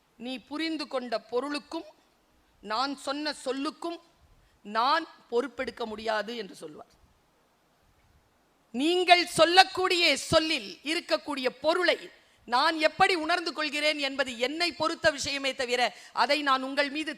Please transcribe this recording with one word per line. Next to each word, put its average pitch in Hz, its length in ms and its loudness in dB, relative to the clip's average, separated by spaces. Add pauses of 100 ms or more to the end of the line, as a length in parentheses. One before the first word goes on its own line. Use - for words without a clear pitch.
(260)
நீ 254 80 -8 (160)
புரிந்து 311 420 -4
கொண்ட 247 220 -4 (180)
பொருளுக்கும் 285 560 -4 (760)
நான் 240 300 -2 (120)
சொன்ன 294 260 -4 (140)
சொல்லுக்கும் 302 520 -6 (680)
நான் 262 400 0 (260)
பொறுப்பெடுக்க 240 600 -4
முடியாது" 214 500 -4
என்று 190 200 -12
சொல்வார். 147 320 -18 (1900)
நீங்கள் 349 420 6 (140)
சொல்லக்கூடிய 370 640 6 (260)
சொல்லில் 311 400 2 (220)
இருக்கக்கூடிய 302 560 -4 (160)
பொருளை 330 340 2 (500)
நான் 294 300 2 (100)
எப்படி 381 260 4 (100)
உணர்ந்து 339 340 0
கொள்கிறேன் 302 500 0
என்பது 269 240 -2 (160)
என்னை 330 220 -2 (100)
பொறுத்த 320 380 2
விஷயமே 277 340 -4 (100)
தவிர, 247 200 0 (420)
அதை 285 140 4 (120)
நான் 262 200 4
உங்கள் 277 280 0
மீது 302 200 -6